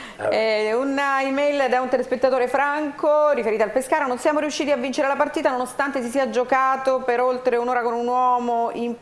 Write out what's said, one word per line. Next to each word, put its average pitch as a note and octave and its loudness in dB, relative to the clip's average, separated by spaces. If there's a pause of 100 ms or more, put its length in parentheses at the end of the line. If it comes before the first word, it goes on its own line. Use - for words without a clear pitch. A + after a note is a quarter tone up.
(280)
Eh, G#3+ 0
una C4+ 0
email C#4 0
da B3 2
un B3+ -2
telespettatore, B3+ 2
Franco, D4 2
riferita A3+ 0
al G3+ 0
Pescara: C#4+ 0
"Non B3 -2
siamo D4+ 2
riusciti D4 -2
a C#4+ 2
vincere C4+ -2
la C4+ 0
partita D4 0
nonostante C4 -2
si A#3 -6
sia C4 0
giocato C4 2
per A#3+ 0
oltre B3 0
un'ora A#3+ 0
con A#3 -2
un A#3+ -2
uomo A#3+ 0
in A#3 -6